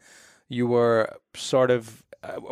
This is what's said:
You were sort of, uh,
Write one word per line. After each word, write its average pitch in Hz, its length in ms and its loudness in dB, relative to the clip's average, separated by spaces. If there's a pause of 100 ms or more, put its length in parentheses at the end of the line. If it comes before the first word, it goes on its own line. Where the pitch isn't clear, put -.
(480)
You 120 180 -2
were 120 440 2 (240)
sort 127 360 2
of, 113 320 -4 (200)
uh, - 180 -12 (120)